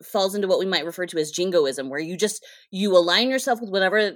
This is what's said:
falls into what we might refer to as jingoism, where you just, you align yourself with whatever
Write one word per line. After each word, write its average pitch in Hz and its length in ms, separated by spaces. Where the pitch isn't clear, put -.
falls 196 320
into 196 120
what 180 120
we 185 60
might 170 200
refer 175 220
to 175 100
as 151 140
jingoism, 143 580
where 139 100
you 160 160
just, 202 300
you 196 260
align 180 360
yourself 254 280
with 220 120
whatever 196 440